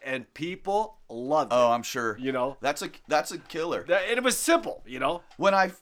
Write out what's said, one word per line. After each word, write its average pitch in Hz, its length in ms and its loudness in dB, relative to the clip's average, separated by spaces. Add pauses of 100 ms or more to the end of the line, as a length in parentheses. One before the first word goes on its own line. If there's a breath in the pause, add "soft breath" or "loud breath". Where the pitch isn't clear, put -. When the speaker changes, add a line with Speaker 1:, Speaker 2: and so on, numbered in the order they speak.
Speaker 1:
and 131 300 -6
people 190 640 -4 (120)
loved 127 420 0
Speaker 2:
Oh, 120 200 6
Speaker 1:
it. 120 40 4
Speaker 2:
I'm 120 60 -2
sure. 117 380 -4
Speaker 1:
You 127 120 -4
know? 131 300 -2
Speaker 2:
That's 147 220 -2
a, - 80 -8 (160)
that's 151 240 0
a 170 80 -10
killer. 156 480 -4
Speaker 1:
That, 185 200 4
and 233 120 0
it 247 40 -6
was 254 140 2
simple, - 480 0
you 127 140 -12
know? 151 240 -2 (140)
Speaker 2:
When 196 180 4
I, 185 160 4 (100)